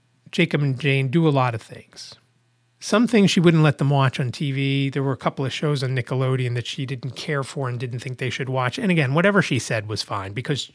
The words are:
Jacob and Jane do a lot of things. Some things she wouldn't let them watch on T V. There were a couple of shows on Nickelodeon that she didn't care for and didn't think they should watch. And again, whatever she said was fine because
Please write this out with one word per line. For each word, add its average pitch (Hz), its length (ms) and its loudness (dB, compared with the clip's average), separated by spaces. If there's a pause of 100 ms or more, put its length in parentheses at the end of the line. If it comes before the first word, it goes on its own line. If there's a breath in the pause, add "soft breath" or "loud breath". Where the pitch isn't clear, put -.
(320)
Jacob 165 300 0
and 135 180 0
Jane 135 280 0
do 160 200 2
a - 20 4
lot 127 260 2
of - 80 -8
things. - 500 -20 (680)
Some 220 280 2
things 202 240 6
she - 80 2
wouldn't 165 240 6
let 151 160 4
them 139 100 2
watch 135 300 2
on 123 120 -2
T 143 200 -4
V. 139 400 0
There 139 100 -2
were 135 100 0
a - 60 -4
couple 156 260 -4
of 131 80 -4
shows 147 300 -2
on 131 160 -2
Nickelodeon 127 560 -2
that 120 140 -6
she 143 180 -8
didn't 127 300 -8
care 143 280 -4
for 135 240 -8
and 120 120 -6
didn't 123 200 -6
think 127 200 -10
they 131 100 -4
should 127 200 -6
watch. 127 280 -2
And 214 140 0
again, 143 240 2
whatever 190 260 4
she 147 160 0
said 110 320 -4
was 107 140 -4
fine 101 300 -8
because 123 420 -6